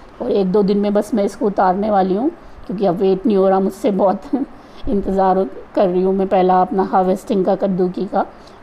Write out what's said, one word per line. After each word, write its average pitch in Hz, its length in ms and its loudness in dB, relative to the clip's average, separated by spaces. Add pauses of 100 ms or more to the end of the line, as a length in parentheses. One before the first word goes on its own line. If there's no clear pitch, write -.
(220)
और 247 100 -4
एक 190 200 0
दो 208 120 4
दिन 202 140 2
में 208 160 0
बस 208 200 0
मैं 202 120 0
इसको 202 220 -4
उतारने 202 440 0
वाली 190 240 2
हूँ, 254 140 -2 (380)
क्योंकि 196 180 -2
अब 175 120 0
वेट 190 280 0
नहीं 208 120 2
हो 190 120 4
रहा 190 100 4
मुझसे, 196 320 -2
बहुत 196 300 0 (120)
<laughs> - 560 -8
इंतज़ार 190 540 0 (320)
कर 220 120 2
रही 180 140 0
हूँ 190 140 2
मैं 190 120 0
पहला 185 340 2
अपना 185 220 0
हार्वेस्टिंग 190 640 0
का 196 120 2
कद्दू 190 320 0
की 185 160 -6
का। 202 200 -2 (380)